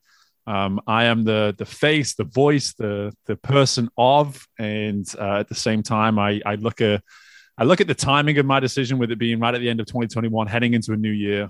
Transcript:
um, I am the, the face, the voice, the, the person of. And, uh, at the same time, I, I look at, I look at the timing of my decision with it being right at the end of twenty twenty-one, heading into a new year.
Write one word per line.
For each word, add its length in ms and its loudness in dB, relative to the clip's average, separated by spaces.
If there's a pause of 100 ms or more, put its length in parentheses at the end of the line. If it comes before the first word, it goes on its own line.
(460)
um, 400 -2
I 200 2
am 180 2
the, 340 0
the 80 -8
face, 480 0
the 120 -4
voice, 480 2
the, 380 -6 (140)
the 120 -6
person 600 2
of. 480 2 (140)
And, 480 -4 (120)
uh, 200 0
at 80 -2
the 80 -10
same 260 0
time, 380 2
I, 260 0
I 100 -2
look 240 -4
at, 220 2 (560)
I 60 2
look 180 4
at 60 0
the 80 0
timing 420 2
of 80 4
my 140 2
decision 400 -2
with 100 0
it 80 -4
being 220 0
right 160 0
at 60 -4
the 80 -2
end 100 -2
of 80 -4
twenty 220 -4
twenty-one, 360 -2
heading 300 0
into 180 -2
a 40 -2
new 140 -2
year. 380 -2